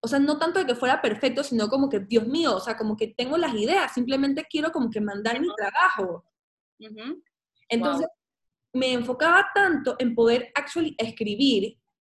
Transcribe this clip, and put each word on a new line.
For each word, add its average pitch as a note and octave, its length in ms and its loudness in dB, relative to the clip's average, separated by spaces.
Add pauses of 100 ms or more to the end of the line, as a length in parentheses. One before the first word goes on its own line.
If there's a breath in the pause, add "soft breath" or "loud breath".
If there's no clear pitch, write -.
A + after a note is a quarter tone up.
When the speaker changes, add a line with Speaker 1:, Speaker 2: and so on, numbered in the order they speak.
Speaker 1:
O A3+ 40 -4
sea, C#4 100 2
no D4 180 4
tanto E4+ 220 0
de E4+ 80 0
que B3 80 0
fuera B3+ 260 2
perfecto, B3+ 440 0
sino A3 240 0
como C4+ 200 0
que, G#3 120 -2
Dios A3 260 2
mío, C#4+ 300 2
o F#3+ 40 -2
sea, A3+ 160 -6
como G#3+ 200 -2
que G#3+ 120 -4
tengo B3+ 300 -4
las D4+ 160 0
ideas, C4+ 400 0
simplemente C4+ 560 0
quiero D#4+ 220 -2
como B3 180 0
que G#3+ 100 -6
mandar G#3 400 -2
mi E4+ 60 0
Speaker 2:
Ujú. G#3+ 100 -4
Speaker 1:
trabajo. G#3 680 0 (560)
Speaker 2:
Ujú. A3 420 -12 (460)
Speaker 1:
Entonces, C#4 400 0
Speaker 2:
Wow. - 720 -10
Speaker 1:
me B3+ 140 2
enfocaba D4+ 600 2
tanto F4+ 460 2
en A#3+ 140 0
poder A#3 420 4
actually D#4 420 -4
escribir, A3 800 0 (280)